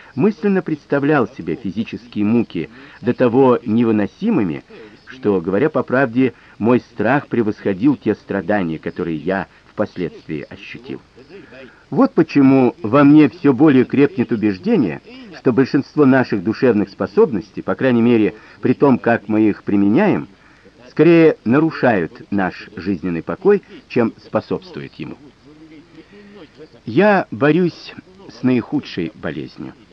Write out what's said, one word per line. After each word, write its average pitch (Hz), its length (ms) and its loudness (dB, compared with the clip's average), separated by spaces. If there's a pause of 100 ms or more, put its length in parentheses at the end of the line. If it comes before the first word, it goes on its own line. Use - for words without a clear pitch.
(160)
мысленно 196 440 0
представлял 143 680 -2
себе 82 260 -8
физические 101 720 -8
муки 107 420 -2 (320)
до 123 140 -2
того 123 500 2
невыносимыми, 110 1000 -2 (420)
что, 104 340 -2
говоря 98 300 -2
по 127 120 -4
правде, 123 520 -2 (240)
мой 117 220 2
страх 123 480 -4
превосходил 110 680 -2
те 104 200 -2
страдания, 90 640 -4
которые 82 380 -8
я 85 300 -6 (240)
впоследствии 82 800 -8
ощутил. - 500 -16 (920)
Вот 156 240 0
почему 135 680 2
во 135 220 2
мне 147 240 8
всё - 240 0
более 131 320 4
крепнет 123 480 0
убеждение, 104 680 -2 (380)
что 131 140 0
большинство 135 520 0
наших 127 380 2
душевных 104 460 0
способностей, 104 760 -2
по 95 140 -4
крайней 123 260 2
мере, 113 320 2 (260)
при 127 120 0
том, 131 260 2
как 117 300 -2
мы 110 200 2
их - 140 -4
применяем, 101 640 0 (640)
скорее 160 540 4
нарушают 123 680 0 (180)
наш 95 460 -4
жизненный 87 460 -6
покой, 185 400 0 (260)
чем 117 240 -2 (120)
способствуют 80 680 -8
ему. - 220 -14 (1700)
Я 185 440 0
борюсь 151 640 -2 (360)
с - 120 -14
наихудшей 127 720 -4
болезнью, 69 600 -12 (180)